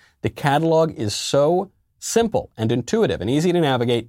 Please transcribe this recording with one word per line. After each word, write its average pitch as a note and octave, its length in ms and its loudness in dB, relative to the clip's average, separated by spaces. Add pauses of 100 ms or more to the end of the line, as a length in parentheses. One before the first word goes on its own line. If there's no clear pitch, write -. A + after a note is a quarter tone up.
(220)
The G2+ 80 -2
catalog D#3+ 640 0
is G#2 200 -6
so - 560 0 (280)
simple - 580 -2
and A2+ 160 -2
intuitive B2 480 0
and F#2 80 -4
easy D3+ 240 0
to F3 80 2
navigate. A#2+ 480 0